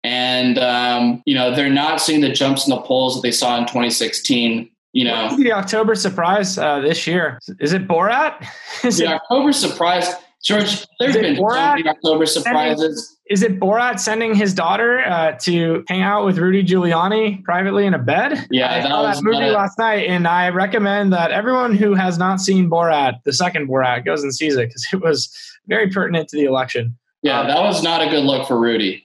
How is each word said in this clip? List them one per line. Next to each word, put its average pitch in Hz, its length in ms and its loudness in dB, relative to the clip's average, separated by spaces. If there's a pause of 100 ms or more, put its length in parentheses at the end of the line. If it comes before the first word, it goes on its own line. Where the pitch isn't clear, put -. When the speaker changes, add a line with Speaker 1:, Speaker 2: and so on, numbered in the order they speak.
Speaker 1:
And, 127 540 0
um, 123 680 0
you 139 80 2
know, 127 180 0
they're 139 160 0
not 151 320 0
seeing 156 200 0
the 135 100 2
jumps 135 340 0
in - 60 0
the 123 100 -2
polls 127 320 0
that 127 80 -6
they 120 100 -2
saw 123 280 0
in 117 80 -2
twenty 120 240 -2
sixteen. 117 800 -2 (220)
You 127 100 2
know, 113 220 -2
Speaker 2:
What 110 80 -4
was 269 100 2
the 233 80 4
October 220 420 0
surprise, 190 640 0
uh, 143 220 0
this 156 260 0
year? 160 320 -2 (220)
Is 147 120 0
it 190 160 -2
Borat? 220 560 0 (220)
<laughs> - 180 -10
Is 226 140 0
Speaker 1:
the 170 60 0
Speaker 2:
it 160 80 0
Speaker 1:
October 269 400 0
surprise, 175 640 0 (280)
George, 202 440 -2 (120)
there's 262 120 0
Speaker 2:
is 226 60 0
it 220 40 4
Speaker 1:
been 156 140 2
so 185 80 0
Speaker 2:
Borat 269 320 2
Speaker 1:
many 160 140 -2
October 156 360 0
Speaker 2:
sending 160 180 -2
Speaker 1:
surprises. 151 760 -2 (120)
Speaker 2:
Is 202 140 2
it 190 160 0
Borat 220 400 2
sending 220 340 -2
his 202 220 2
daughter, 220 460 2
uh, 160 320 0 (100)
to 170 440 0
hang 185 140 -2
out 202 240 0
with 185 140 2
Rudy 185 240 2
Giuliani 185 800 2
privately 196 420 0
in 190 80 2
a 151 60 0
bed? 185 500 -2
Speaker 1:
Yeah, 127 220 0
Speaker 2:
I 254 80 -2
Speaker 1:
that 262 80 -4
Speaker 2:
saw - 160 0
Speaker 1:
was 208 140 0
Speaker 2:
that - 60 -6
movie 226 160 2
Speaker 1:
not 220 100 0
a - 20 2
Speaker 2:
last 202 260 0
night, 214 300 0
and 180 200 0
I 180 220 2
recommend 202 640 0
that 170 180 2
everyone 240 440 0
who 208 180 4
has 185 240 0
not 190 220 0
seen 190 280 2
Borat, 156 560 2
the 139 100 -2
second 170 340 -2
Borat, 127 360 0
goes 147 200 -2
and 135 100 -4
sees 151 220 -2
it 120 120 0
'cause 123 260 -10
it 190 80 -2
was 156 280 0 (380)
very 214 220 0
pertinent 175 400 -2
to 147 80 -6
the 147 80 2
election. 127 520 -2 (240)
Speaker 1:
Yeah, 139 200 0
Speaker 2:
Um, 135 80 -2
Speaker 1:
that 156 120 2
was 196 220 0
not 165 180 0
a 147 80 0
good 147 140 0
look 135 240 0
for 123 100 0
Rudy. 113 480 0